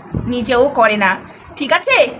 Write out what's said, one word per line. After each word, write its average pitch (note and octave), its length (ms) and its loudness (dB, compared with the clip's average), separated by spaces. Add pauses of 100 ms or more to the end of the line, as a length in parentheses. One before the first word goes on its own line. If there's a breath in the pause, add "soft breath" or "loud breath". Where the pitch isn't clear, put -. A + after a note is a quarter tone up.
(280)
নিজেও B3 420 0
করে A3+ 280 2
না। G3 180 0 (400 loud breath)
ঠিক D4 180 -2
আছে, F4+ 340 2 (120)